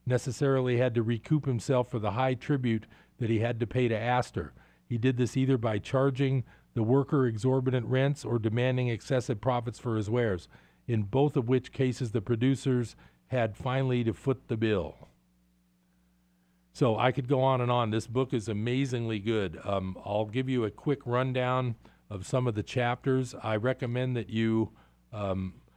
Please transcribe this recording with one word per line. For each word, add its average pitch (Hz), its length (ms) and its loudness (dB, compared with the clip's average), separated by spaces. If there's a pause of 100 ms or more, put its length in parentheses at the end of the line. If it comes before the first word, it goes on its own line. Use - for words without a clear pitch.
necessarily 127 720 0
had 123 180 2
to 117 60 2
recoup 117 460 0
himself 123 420 0
for 127 100 -2
the 104 120 -2
high 131 240 0
tribute 120 500 0 (320)
that 113 120 -2
he 113 100 2
had 117 200 0
to 113 80 -2
pay 127 200 2
to 110 100 0
Astor. 117 560 -2 (340)
He 117 120 -4
did 123 180 2
this 120 180 0
either 131 220 2
by 110 220 0
charging 135 640 0 (320)
the 117 80 2
worker 135 420 4
exorbitant 127 600 0
rents 135 360 0
or 120 140 0
demanding 123 520 0
excessive 117 520 -2
profits 120 380 -2
for 113 180 -2
his 104 120 -2
wares, 110 380 0 (400)
in 110 160 2
both 131 320 2
of 120 140 0
which 131 220 2
cases 127 400 -2
the 113 100 0
producers 123 760 0 (320)
had 113 300 0
finally 127 460 0
to 110 100 2
foot - 340 -2
the 113 100 -2
bill. 104 520 0 (1600)
So 113 260 2
I 123 120 4
could 123 160 -4
go 131 140 2
on 131 200 2
and 123 100 0
on. 120 180 2
This 110 160 -2
book 123 280 -2
is 110 140 -4
amazingly 117 720 -2
good. 101 460 -2
Um, 95 420 -2
I'll 104 200 -2
give 127 240 -4
you 123 160 0
a 104 40 -2
quick 139 360 -4
rundown 127 720 0 (340)
of 95 180 -8
some 127 180 0
of 117 80 0
the 104 80 -2
chapters. 123 800 0
I 110 140 -2
recommend 123 640 -2
that 98 120 -6
you, 110 420 2 (400)
um, 95 440 -4 (220)